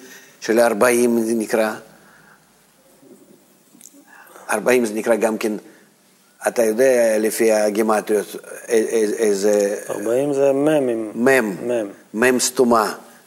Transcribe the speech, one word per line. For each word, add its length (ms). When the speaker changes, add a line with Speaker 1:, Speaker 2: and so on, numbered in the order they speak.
Speaker 1:
של 200
ארבעים 640
זה 100
נקרא. 400
ארבעים 360
זה 80
נקרא 200
גם 240
כן, 140
אתה 160
יודע 540
לפי 340
הגימטריות, 840
א-, 40
א-, 460
איזה 580
Speaker 2:
ארבעים 440
זה 180
מם 360
עם 260
Speaker 1:
מם. 480
Speaker 2:
מם. 260
Speaker 1:
מם 260
סתומה, 540